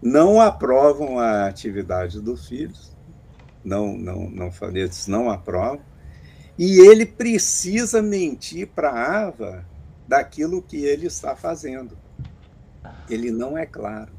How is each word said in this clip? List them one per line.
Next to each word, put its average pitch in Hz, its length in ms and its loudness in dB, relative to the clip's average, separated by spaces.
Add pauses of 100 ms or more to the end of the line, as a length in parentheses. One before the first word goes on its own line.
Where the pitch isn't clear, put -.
não 165 400 6
aprovam 143 760 2
a 107 280 0
atividade 92 760 -8
dos 117 260 -10
filhos, 151 480 -14 (680)
não, 98 340 -6
não, 92 320 -10
não 90 220 -10
fa-, 90 180 -12
eles 92 380 -8
não 113 220 -2
aprovam, 101 520 -6 (760)
e 185 300 2
ele 220 180 12
precisa 226 960 -2
mentir 185 680 -6
pra 151 240 -2 (360)
Ava 98 380 -14 (420)
daquilo 151 540 -2
que 147 240 -10
ele 143 220 -2
está 143 280 -8
fazendo. 143 640 -12 (1120)
Ele 120 220 -6
não 127 260 -6
é 160 80 -6
claro. 107 540 -14